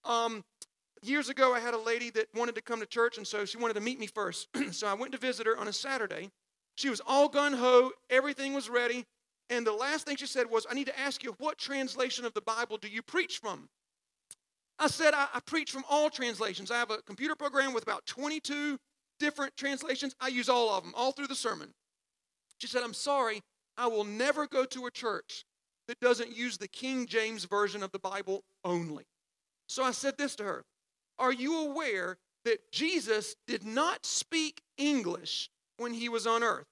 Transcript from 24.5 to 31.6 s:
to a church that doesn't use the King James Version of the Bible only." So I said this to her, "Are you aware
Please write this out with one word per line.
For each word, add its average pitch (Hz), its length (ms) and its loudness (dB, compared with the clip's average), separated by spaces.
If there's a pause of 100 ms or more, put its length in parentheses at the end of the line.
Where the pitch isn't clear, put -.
to 254 220 -8
a 240 40 -6
church - 540 -6 (420)
that 240 120 -8
doesn't 240 360 4
use 233 220 -4
the 202 120 -10
King 254 360 -2
James 220 380 0
Version 202 400 0
of 190 80 -6
the 190 80 -6
Bible 196 460 -4 (180)
only." 170 400 -2 (640)
So 262 160 -2
I 254 80 2
said 269 260 -2
this 285 200 -2
to 208 80 -6
her, 165 180 -4 (560)
"Are 254 140 4
you 269 240 0
aware 269 600 -2 (280)